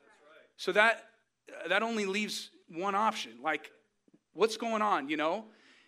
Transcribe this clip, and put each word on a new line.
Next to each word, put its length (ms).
So 140
that, 300
that 120
only 220
leaves 460
one 260
option. 380
Like, 300
what's 240
going 240
on, 260
you 80
know? 300